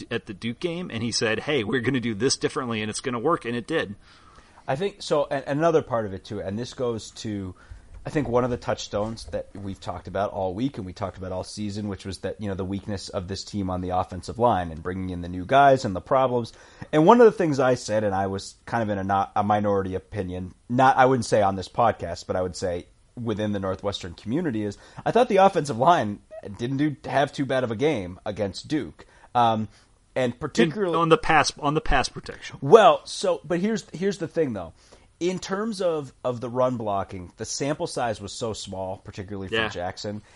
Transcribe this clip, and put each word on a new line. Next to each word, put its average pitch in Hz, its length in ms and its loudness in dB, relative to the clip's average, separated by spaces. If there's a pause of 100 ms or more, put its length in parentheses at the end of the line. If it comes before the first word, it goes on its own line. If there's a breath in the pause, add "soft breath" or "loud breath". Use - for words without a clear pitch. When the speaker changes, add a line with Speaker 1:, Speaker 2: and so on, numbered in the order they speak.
Speaker 1:
at 117 180 -6
the 107 60 -10
Duke 113 280 -8
game, 175 320 -6
and 113 100 -6
he 120 80 -2
said, 110 300 0
"Hey, 139 240 0
we're 117 160 0
gonna 127 180 0
do 117 160 -2
this 127 220 0
differently, 127 440 -2
and 107 80 -4
it's 104 120 -6
gonna 123 180 -4
work," 151 260 0
and 117 120 -4
it 120 100 -6
did. 160 300 -2 (720 soft breath)
Speaker 2:
I 135 80 0
think 196 260 -6
so. 147 260 2
And 139 200 -2
another 160 340 4
part 113 240 -2
of 95 80 -8
it 92 100 -12
too, 104 160 -8
and 95 160 -4
this 120 180 -8
goes 120 360 -4
to, 98 460 -8 (500 soft breath)
I - 20 -8
think, 139 200 -2
one 123 160 2
of 127 60 0
the 120 60 -2
touchstones 110 720 -4
that 95 280 -8
we've 98 240 -10
talked 90 300 -12
about 98 220 -2
all 92 240 -4
week 127 240 -4
and 95 80 -8
we 90 80 -12
talked 92 240 -8
about 92 140 -8
all 92 120 -6
season, 104 440 -6
which 95 180 -8
was 92 140 -8
that, 95 200 -6
you 107 80 -6
know, 98 60 -4
the 92 100 -4
weakness 98 460 -6
of 90 180 -6
this 98 160 -8
team 98 240 -4
on 90 140 -4
the 90 80 -4
offensive 90 480 -4
line 98 320 2
and 80 120 -12
bringing 92 280 -6
in 87 100 -6
the 85 80 -8
new 90 160 -8
guys 135 400 8
and 98 100 -2
the 87 60 -4
problems. 123 540 0 (380 loud breath)
And 156 120 6
one 233 160 10
of 233 60 12
the 208 60 8
things 151 280 0
I 127 140 4
said, 107 280 0
and 98 120 0
I 98 140 0
was 98 260 -8 (100)
kind 117 180 -2
of 104 60 -2
in 104 80 -2
a 95 80 -4
not, 98 320 0
a 104 60 2
minority 101 540 2
opinion, 90 580 -8 (160)
not, 131 260 6
I 131 80 8
wouldn't 127 220 4
say 110 160 4
on 98 140 4
this 90 120 -6
podcast, 98 580 0
but 98 100 -2
I 92 40 0
would 92 160 -4
say 90 300 -4 (340)
within 107 320 -2
the 101 80 -4
Northwestern 95 540 -4
community, 120 500 -4
is 101 140 -6 (260 loud breath)
I 151 60 0
thought - 180 4
the 185 100 4
offensive 160 380 4
line 123 440 4 (360)
didn't 131 220 -4
do, 147 260 0
have 139 300 0
too 143 100 -4
bad 127 200 0
of 113 60 -2
a 110 60 -4
game 104 480 -2
against 101 420 -6
Duke. 113 380 -6 (300 soft breath)
Um, 113 340 2 (480 soft breath)
and 127 240 -2
particularly 170 540 0
Speaker 1:
In, 165 60 2
on 165 100 2
the 156 80 8
pass, 151 400 4
on 143 160 0
the 156 80 0
pass 131 260 2
protection. - 540 -14
Speaker 2:
Well, 160 420 10
so, - 400 -4
but 170 160 -2
here's, 208 320 0
here's 185 240 -2
the 160 100 -6
thing 143 280 0
though. 82 180 -8 (480 soft breath)
In 175 180 0
terms 196 440 -4
of, 151 320 -2 (100)
of 123 160 -4
the 123 80 -6
run 127 300 2
blocking, 98 580 -4
the 110 80 -10
sample 151 420 -4
size 117 360 -4
was 98 100 -10
so 113 220 -6
small, 95 420 -8
particularly 98 520 -12
for 110 60 -4
Speaker 1:
Yeah. 110 140 0
Speaker 2:
Jackson. 98 540 -8 (140 soft breath)